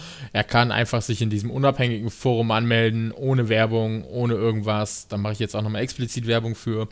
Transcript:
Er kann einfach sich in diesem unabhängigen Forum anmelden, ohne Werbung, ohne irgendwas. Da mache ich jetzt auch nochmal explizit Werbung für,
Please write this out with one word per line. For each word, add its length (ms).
Er 100
kann 280
einfach 300
sich 220
in 80
diesem 180
unabhängigen 640
Forum 400
anmelden, 600
ohne 380
Werbung, 540
ohne 320
irgendwas. 720
Da 100
mache 160
ich 60
jetzt 160
auch 80
nochmal 180
explizit 460
Werbung 260
für, 380